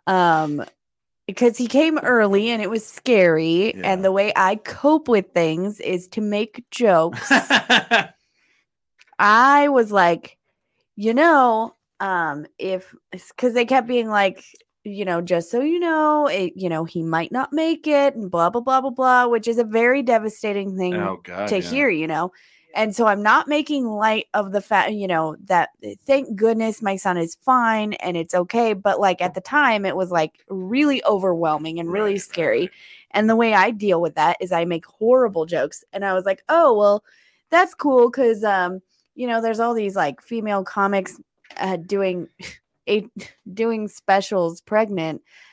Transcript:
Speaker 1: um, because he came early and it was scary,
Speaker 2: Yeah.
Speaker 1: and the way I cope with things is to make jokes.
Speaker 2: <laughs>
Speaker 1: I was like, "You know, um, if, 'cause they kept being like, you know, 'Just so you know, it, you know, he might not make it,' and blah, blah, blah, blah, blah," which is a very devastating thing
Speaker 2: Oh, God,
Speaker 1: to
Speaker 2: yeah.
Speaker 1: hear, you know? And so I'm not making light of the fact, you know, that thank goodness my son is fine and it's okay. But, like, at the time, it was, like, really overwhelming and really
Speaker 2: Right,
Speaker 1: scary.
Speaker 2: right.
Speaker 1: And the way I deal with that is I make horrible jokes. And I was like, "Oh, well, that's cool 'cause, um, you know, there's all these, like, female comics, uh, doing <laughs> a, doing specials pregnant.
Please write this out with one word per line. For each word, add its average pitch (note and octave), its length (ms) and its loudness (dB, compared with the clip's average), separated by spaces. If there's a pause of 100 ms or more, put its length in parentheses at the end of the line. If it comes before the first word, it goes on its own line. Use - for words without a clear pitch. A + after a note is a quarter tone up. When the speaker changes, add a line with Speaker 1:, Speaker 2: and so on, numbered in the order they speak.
Speaker 1:
um, D#3+ 560 2 (640)
because A#3 320 2
he B3 100 -2
came D#4 300 2
early G#3+ 540 2
and A3+ 100 -4
it G3 80 -4
was A3 160 -6
scary, F3 880 2
Speaker 2:
Yeah. F#3+ 180 -4
Speaker 1:
and F#3+ 120 -2
the F#3+ 60 4
way G3 240 0
I F#3+ 220 2
cope D4+ 500 0
with G#3 260 0
things E3+ 460 -2
is F3+ 300 -6
to - 120 -6
make G#3+ 480 -6
jokes. E3+ 580 2
Speaker 2:
<laughs> - 1900 -2
Speaker 1:
I C4 500 6
was A#3 220 2
like, F3 460 0 (580)
"You A3 180 -2
know, B3 640 2 (240)
um, E3+ 460 -4 (140)
if, F#3 340 -6 (440)
'cause B3 160 0
they A#3+ 120 0
kept A#3+ 220 0
being A#3+ 220 -2
like, G3 340 0 (400)
you G3+ 220 -8
know, F3 160 -2
'Just F3 280 -2
so A#3+ 120 -2
you D#4+ 180 -2
know, D#4 480 0
it, F#3 280 -4
you F#3 140 -4
know, D#3+ 140 -4
he E3 180 -8
might E3 300 -4
not B3+ 220 -6
make D#4+ 340 -2
it,' C#4 280 2
and G#3 140 -10
blah, E3+ 200 2
blah, A#3 120 -4
blah, C4 200 0
blah, C4+ 100 -4
blah," B3+ 360 2
which A#3 200 0
is A#3 100 -2
a A#3+ 60 2
very A#3 400 2
devastating G#3 760 -2
thing F3+ 180 -2
Speaker 2:
Oh, F3+ 280 -6
God, G#2 240 -8
Speaker 1:
to G#3 120 0
Speaker 2:
yeah. F3 100 -6
Speaker 1:
hear, C4+ 200 0
you D#3+ 180 -2
know? D#3+ 240 -4 (460)
And G#3+ 160 -2
so A3+ 140 2
I'm G#3 160 2
not A#3+ 240 4
making D4 400 -2
light A3 460 -2
of G3 180 -2
the G3+ 80 -2
fact, G3 320 0
you G3+ 160 -6
know, D#3+ 380 -2
that F3 240 0 (360)
thank C4+ 300 0
goodness A3 460 0
my G3 160 -2
son F#3 200 -2
is E3 180 -4
fine A3 580 0
and E3+ 240 -6
it's E3 180 -6
okay. A3 380 0
But, G3 260 0
like, F#3+ 220 0
at F3+ 120 -4
the F#3 60 -8
time, A#3 460 0
it F3 100 -2
was, F#3 160 -4
like, D#3+ 380 -2
really A#3 560 -2
overwhelming E3+ 760 -2
and E3 100 -6
really G3+ 260 -2
Speaker 2:
Right, F#3+ 60 -6
Speaker 1:
scary. C3 380 -2
Speaker 2:
right. F3 120 -4 (400)
Speaker 1:
And G#3+ 180 0
the A3+ 80 4
way A3+ 160 2
I G3+ 180 4
deal G3 300 0
with D#3+ 140 -4
that D#3 260 2
is F3+ 100 -6
I E3+ 140 0
make E3+ 200 -6
horrible A3 600 0
jokes. D#3 480 -4
And G3 100 -8
I G3 100 -2
was F#3 120 -2
like, G3 240 -2
"Oh, D#4 280 4
well, G#3 280 2 (440)
that's F4 240 2
cool B3+ 380 4
'cause, A3+ 320 0
um, F#3 380 0 (340)
you B3 100 -8
know, A#3 140 -2
there's A3+ 220 -2
all A#3+ 120 0
these, G3+ 220 -4
like, D3+ 260 -2
female G#3 440 -4
comics, G3 520 -2 (380)
uh, F#3+ 220 -6
doing F#3 500 -4 (120)
<laughs> - 500 -20
a, G#3 180 -2 (460)
doing A3 340 -4
specials F#3+ 720 -2
pregnant. G3+ 600 -4 (320)